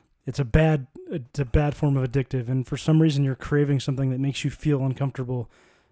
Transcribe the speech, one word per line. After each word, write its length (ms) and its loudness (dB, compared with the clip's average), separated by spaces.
it's 140 -6
a 40 0
bad, 440 4
it's 300 -8
a 60 -2
bad 320 2
form 200 2
of 140 0
addictive. 380 -2
And 180 -2
for 100 -6
some 240 4
reason, 220 4
you're 140 0
craving 420 0
something 320 -2
that 80 -2
makes 260 -2
you 60 -2
feel 340 -2
uncomfortable, 640 -4